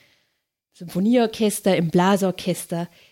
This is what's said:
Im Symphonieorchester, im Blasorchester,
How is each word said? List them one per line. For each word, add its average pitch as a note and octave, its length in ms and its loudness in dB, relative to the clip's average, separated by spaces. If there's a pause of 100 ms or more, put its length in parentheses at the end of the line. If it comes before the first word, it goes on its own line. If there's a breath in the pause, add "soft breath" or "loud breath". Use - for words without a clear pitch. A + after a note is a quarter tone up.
(800 soft breath)
Im F3 80 -16
Symphonieorchester, G#3+ 920 0
im E3 140 0
Blasorchester, F3+ 1000 0 (240 soft breath)